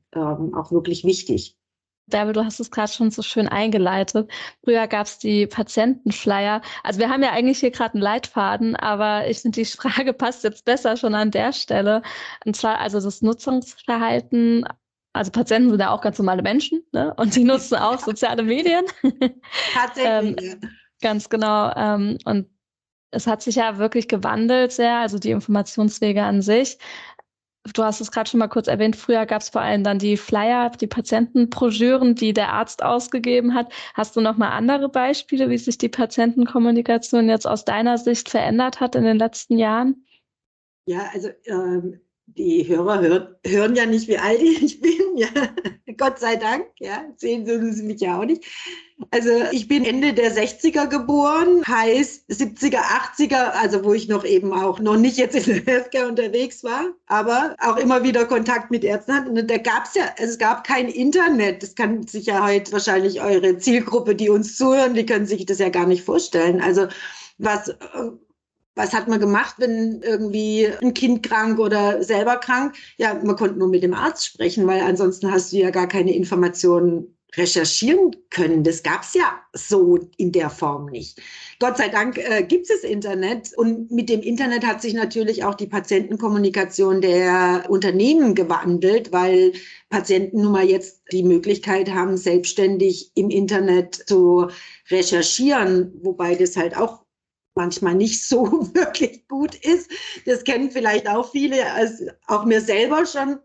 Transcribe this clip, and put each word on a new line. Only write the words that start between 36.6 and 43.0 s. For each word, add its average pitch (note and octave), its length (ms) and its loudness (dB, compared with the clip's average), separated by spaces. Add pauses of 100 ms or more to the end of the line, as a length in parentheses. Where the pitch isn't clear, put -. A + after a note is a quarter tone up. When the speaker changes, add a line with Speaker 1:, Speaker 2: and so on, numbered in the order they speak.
Speaker 2:
jetzt A3 180 0
aus G#3 180 -2
deiner A#3 320 0
Sicht A#3+ 320 -2
verändert A#3+ 500 0
hat B3 160 -2
in A#3+ 80 2
den A3+ 140 4
letzten A3+ 400 0
Jahren? A3+ 480 0 (800)
Speaker 1:
Ja, F#3 280 -6
also, G3 160 -8 (160)
ähm, F3+ 540 -4 (380)
die E3 300 0
Hörer F3+ 340 2